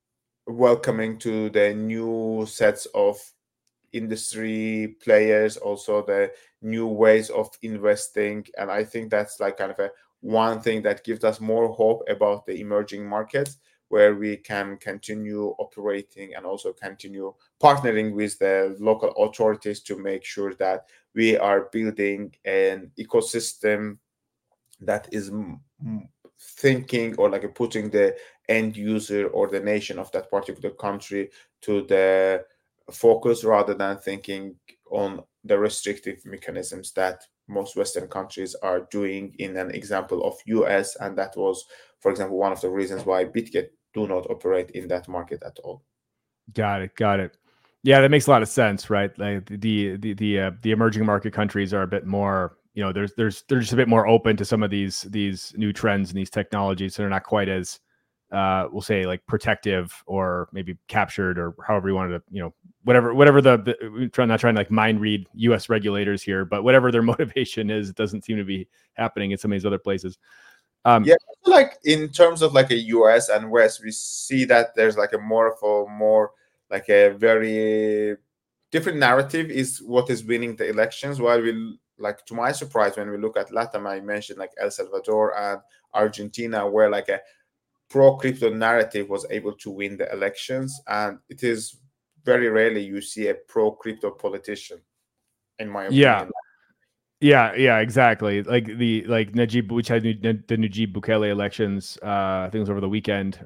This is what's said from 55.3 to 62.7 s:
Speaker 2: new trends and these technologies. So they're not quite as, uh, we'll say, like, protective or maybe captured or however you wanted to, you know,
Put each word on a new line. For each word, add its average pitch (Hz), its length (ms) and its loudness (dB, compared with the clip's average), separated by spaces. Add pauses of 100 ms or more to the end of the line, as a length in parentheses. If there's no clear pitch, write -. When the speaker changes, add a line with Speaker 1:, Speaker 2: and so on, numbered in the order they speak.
Speaker 2:
new 104 160 -2
trends 98 380 0
and 95 80 -8
these 92 120 -6
technologies. 98 640 -4
So 104 80 -6
they're 98 80 -4
not 95 120 -2
quite 101 260 -2
as, 92 300 -6 (540)
uh, 95 400 0
we'll 101 100 -8
say, 95 240 0
like, 90 220 -6
protective 98 800 -2
or 90 460 -4
maybe 92 240 -10 (120)
captured 92 500 -2
or 85 160 -6 (100)
however 98 240 0
you 98 60 0
wanted 90 240 -4
to, - 100 -20
you 95 140 -10
know, 82 100 -10 (300)